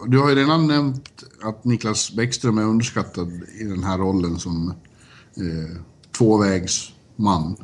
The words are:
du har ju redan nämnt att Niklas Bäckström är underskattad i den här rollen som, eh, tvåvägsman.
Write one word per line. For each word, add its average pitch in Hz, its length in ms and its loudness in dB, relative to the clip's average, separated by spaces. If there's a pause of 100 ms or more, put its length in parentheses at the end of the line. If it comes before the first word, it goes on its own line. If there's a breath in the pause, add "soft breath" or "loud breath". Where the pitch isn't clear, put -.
du 127 120 4
har 143 100 4
ju 139 60 6
redan 156 320 4
nämnt 143 440 0 (320)
att 107 220 -8
Niklas 110 500 -2
Bäckström 117 420 0
är 107 60 2
underskattad 107 680 -2 (300)
i - 20 -8
den 95 200 -6
här 95 140 -2
rollen 92 380 0
som, 85 380 -4 (640 soft breath)
eh, 82 440 -8 (360)
tvåvägsman. 98 1500 0